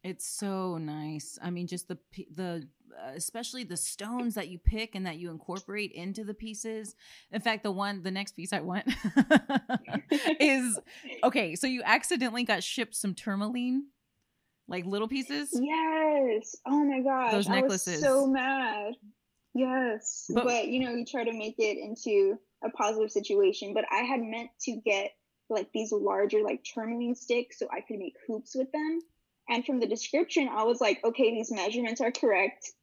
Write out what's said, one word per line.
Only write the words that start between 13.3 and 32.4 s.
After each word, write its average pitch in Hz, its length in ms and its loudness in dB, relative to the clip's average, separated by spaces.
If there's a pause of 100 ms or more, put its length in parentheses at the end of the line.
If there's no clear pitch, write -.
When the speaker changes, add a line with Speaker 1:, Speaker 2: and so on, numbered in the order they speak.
Speaker 1:
like, 175 180 -4
little 208 220 0
pieces? 277 520 -2
Speaker 2:
Yes. 302 960 2 (100)
Oh 285 180 4
my 277 160 2
gosh. 254 320 2
Speaker 1:
Those 202 160 2
Speaker 2:
I 196 80 2
was 262 160 4
Speaker 1:
necklaces. 285 280 0
Speaker 2:
so 277 260 6
mad. 254 680 0 (600)
Yes. 254 800 0
Speaker 1:
But 240 100 2
Speaker 2:
But, 240 240 2
you 254 120 0
know, 247 140 -2
you 240 120 -4
try 247 180 -4
to 233 80 0
make 220 260 -6
it 214 200 0
into 208 600 2 (260)
a 185 60 0
positive 214 420 0
situation. 202 600 2
But 220 160 2
I 190 120 0
had 247 200 0
meant 226 280 -6 (120)
to 247 140 -2
get, 208 360 0 (380)
like, 214 220 0
these 214 200 -2
larger, 202 500 2
like, 214 220 -2
tourmaline 233 500 -4
sticks 240 440 -2
so - 120 -4
I 180 120 -4
could 214 160 -8
make 185 180 -8 (100)
hoops - 300 -6
with 262 160 -2
them. 311 280 0 (480)
And 240 180 0
from 254 140 2
the 233 80 2
description, 277 600 2
I 214 160 0
was 240 160 4
like, 214 240 2
"Okay, 233 300 4
these 220 180 -2
measurements 226 480 -2
are 262 120 2
correct. 208 600 2 (100)